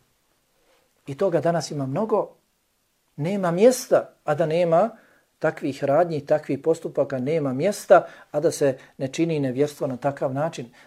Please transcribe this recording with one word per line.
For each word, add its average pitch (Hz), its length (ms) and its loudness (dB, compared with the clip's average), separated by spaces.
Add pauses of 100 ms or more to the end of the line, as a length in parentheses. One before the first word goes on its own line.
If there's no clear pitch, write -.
(1080)
I 139 100 -10
toga 170 240 0
danas 170 300 -2
ima 143 140 -4
mnogo. 190 440 -2 (840)
Nema 180 360 -2
mjesta, 185 580 4 (140)
a 151 120 0
da 160 100 0
nema 170 440 2 (500)
takvih 156 440 -4
radnji, 151 420 0
takvih 147 340 -2
postupaka, 147 600 -2
nema 139 340 -2
mjesta, 180 540 4 (240)
a 151 80 -2
da 156 120 2
se 135 260 0 (200)
ne 139 100 -6
čini 165 320 -2
nevjerstvo 143 480 -2
na 127 100 -6
takav 139 360 -4
način. 143 360 -6 (180)